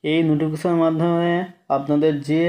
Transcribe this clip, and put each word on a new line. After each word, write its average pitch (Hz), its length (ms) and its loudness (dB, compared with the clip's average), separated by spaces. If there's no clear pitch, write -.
এই 156 180 0
নোটিফিকেশনের 156 600 0
মাধ্যমে 170 500 0
আপনাদের 147 440 0
যে 160 200 0